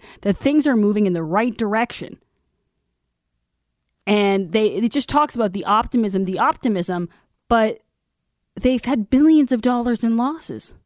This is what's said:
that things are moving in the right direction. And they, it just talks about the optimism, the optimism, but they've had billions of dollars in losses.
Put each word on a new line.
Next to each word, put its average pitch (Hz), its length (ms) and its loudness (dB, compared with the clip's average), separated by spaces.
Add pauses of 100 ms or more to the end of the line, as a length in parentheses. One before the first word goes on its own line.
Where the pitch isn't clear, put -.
(200)
that 202 160 0
things 294 300 2
are 269 100 2
moving 208 300 2
in 180 80 0
the 165 80 -4
right 214 340 -2
direction. 220 600 -4 (1900)
And 196 460 0
they, 214 140 2
it 214 260 -2
just 277 160 -4
talks 294 260 0
about 214 200 -2
the 202 100 -8
optimism, 208 600 0
the 185 120 -4
optimism, 185 720 -2 (400)
but 226 300 2 (760)
they've 254 300 0
had 233 240 -2
billions 302 420 4
of 233 120 0
dollars 240 420 0
in 226 140 0
losses. 254 560 -6 (100)